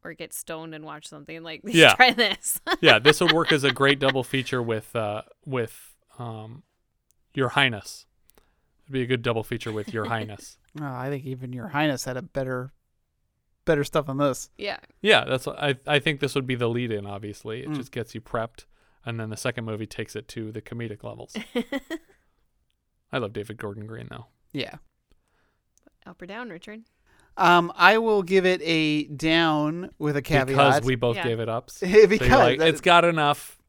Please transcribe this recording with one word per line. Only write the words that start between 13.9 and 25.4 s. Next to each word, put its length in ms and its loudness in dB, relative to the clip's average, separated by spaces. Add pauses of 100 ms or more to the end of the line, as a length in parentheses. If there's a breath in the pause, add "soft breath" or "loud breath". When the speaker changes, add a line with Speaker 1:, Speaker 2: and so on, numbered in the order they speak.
Speaker 3:
than 120 -6
this. 380 -2
Speaker 1:
Yeah. 220 -8 (220)
Speaker 2:
Yeah, 240 6
that's, 240 -2
I, 280 -2 (100)
I 120 2
think 220 -2
this 160 -4
would 100 -2
be 100 -2
the 120 0
lead-in, 380 -4
obviously. 560 -12
It 80 -12
Speaker 3:
Mm. 60 -6
Speaker 2:
just 160 -10
gets 220 -10
you 60 -10
prepped, 440 -10 (400)
and 160 -8
then 100 -8
the 60 -10
second 280 -6
movie 220 -8
takes 300 -12
it 120 -14
to 240 -10
the 100 -12
comedic 420 -12
levels. 320 -14 (180)
Speaker 1:
<laughs> 1600 -12
Speaker 2:
I 60 -4
love 140 -6
David 260 -10
Gordon 280 -12
Green, 240 -16
though. 160 -18 (260)
Speaker 3:
Yeah. 240 -8 (1300)